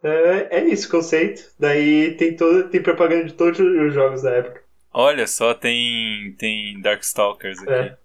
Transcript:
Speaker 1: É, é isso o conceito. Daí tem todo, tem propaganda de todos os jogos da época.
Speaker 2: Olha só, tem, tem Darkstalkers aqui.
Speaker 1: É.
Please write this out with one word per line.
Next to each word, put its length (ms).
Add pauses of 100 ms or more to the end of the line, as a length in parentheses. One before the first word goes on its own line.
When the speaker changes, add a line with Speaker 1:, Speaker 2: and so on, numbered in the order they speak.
Speaker 1:
É, 560
é 100
isso 200
o 20
conceito. 520 (160)
Daí 580
tem 200
todo, 320
tem 140
propaganda 420
de 100
todos 240
os 360
jogos 280
da 100
época. 280 (320)
Speaker 2:
Olha 340
só, 280
tem, 840
tem 420
Darkstalkers 800
aqui. 120
Speaker 1:
É. 320